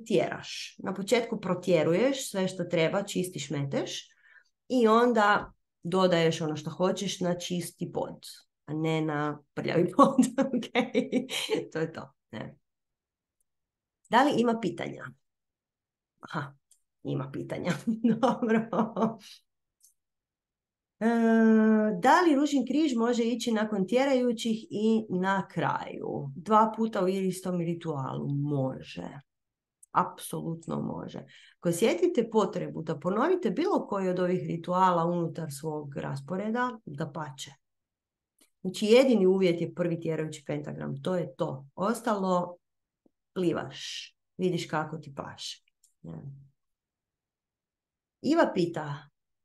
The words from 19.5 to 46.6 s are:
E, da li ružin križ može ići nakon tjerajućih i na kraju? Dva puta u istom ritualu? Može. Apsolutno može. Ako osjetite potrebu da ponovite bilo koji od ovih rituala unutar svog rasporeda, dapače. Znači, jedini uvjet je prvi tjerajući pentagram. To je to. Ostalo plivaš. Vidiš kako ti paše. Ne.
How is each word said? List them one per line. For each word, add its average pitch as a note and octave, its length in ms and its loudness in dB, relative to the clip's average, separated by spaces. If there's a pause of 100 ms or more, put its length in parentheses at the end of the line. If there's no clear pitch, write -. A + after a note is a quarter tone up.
E, G#3+ 60 0 (960)
da D4 220 8
li D#4+ 140 6
ružin C#4 320 2
križ D4 280 2
može A#3 280 2
ići A#3 280 -2
nakon G#3 360 0
tjerajućih B3 840 2
i A3 400 2
na F#3+ 380 0
kraju? - 880 -4
Dva G#3+ 420 4
puta A3 260 0
u F3+ 40 2
istom F#3+ 520 -2
ritualu? D3 720 -4
Može. C#3+ 920 -4 (720)
Apsolutno E3 880 -4
može. - 440 -8 (340)
Ako F3 100 -2
osjetite B3 600 2
potrebu E3+ 520 -2
da D#3+ 180 -6
ponovite A3+ 520 0
bilo E4 360 -2
koji F#3+ 220 -2
od F3+ 100 -2
ovih F3+ 280 0
rituala F3 580 2
unutar E3 460 -4
svog D3+ 460 -10
rasporeda, G#3 880 -4
dapače. D3+ 640 -10 (1120)
Znači, F#3 240 -6
jedini A#3 400 6
uvjet F#3 360 4
je - 120 -6
prvi E3+ 260 -2
tjerajući D#3 480 -6
pentagram. D3 540 -8
To F#3 140 -4
je E3+ 200 -6
to. C#3+ 400 -6
Ostalo F#3+ 800 -2 (760)
plivaš. - 800 -4 (240)
Vidiš E3+ 320 -2
kako D#3 280 -4
ti C#3+ 180 -14
paše. - 480 -12 (380)
Ne. E2 200 -14 (2000)